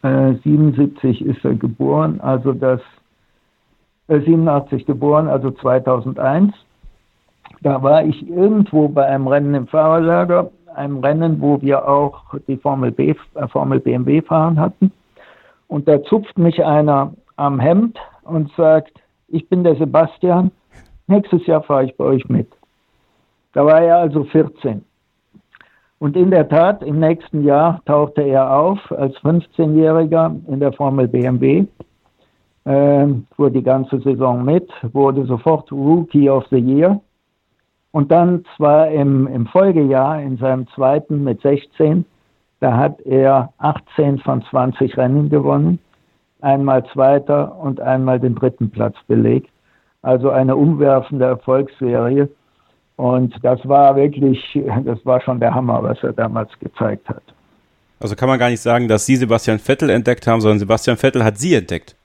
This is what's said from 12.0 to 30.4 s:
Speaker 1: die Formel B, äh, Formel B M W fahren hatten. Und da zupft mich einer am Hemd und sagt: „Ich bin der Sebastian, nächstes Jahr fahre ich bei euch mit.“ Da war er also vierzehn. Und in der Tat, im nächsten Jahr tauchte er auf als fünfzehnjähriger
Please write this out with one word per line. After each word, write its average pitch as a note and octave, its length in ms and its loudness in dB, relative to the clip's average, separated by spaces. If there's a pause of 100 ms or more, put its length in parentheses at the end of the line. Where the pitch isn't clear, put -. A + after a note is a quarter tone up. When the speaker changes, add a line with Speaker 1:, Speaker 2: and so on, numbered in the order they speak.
Speaker 1:
die C3+ 100 -6
Formel C3+ 340 -4
B, C#3+ 240 0 (180)
äh, C3+ 140 -8
Formel C3+ 320 -2
B B2+ 140 -2
M B2+ 120 -2
W D3 160 2
fahren D#3+ 380 0
hatten. F#3 320 0 (760)
Und D3 200 -4
da D3 160 4
zupft G#3+ 340 -2
mich E3+ 260 2
einer D3+ 500 2 (240)
am C#3+ 220 -2
Hemd F#3+ 380 0 (260)
und D#3 320 -6
sagt: D#3 380 2 (360)
„Ich D#3+ 200 -6
bin F3+ 140 0
der E3 120 4
Sebastian, E3 760 0 (560)
nächstes F#3+ 400 0
Jahr D#3+ 160 2
fahre C3+ 220 0
ich C3 120 -10
bei - 80 -2
euch C3+ 240 0
mit.“ A#2 180 -2 (1040)
Da C#3+ 120 2
war D#3 160 6
er E3+ 160 4
also D#3 280 0
vierzehn. D3 580 -2 (1160)
Und C#3+ 160 -4
in F3+ 140 2
der E3+ 180 4
Tat, E3+ 360 2
im D3 160 -4
nächsten D#3+ 440 -2
Jahr D3+ 420 2
tauchte D3 360 0
er C3+ 340 2
auf F#3 240 0 (120)
als C3+ 260 -6
fünfzehnjähriger D#3+ 1160 0 (120)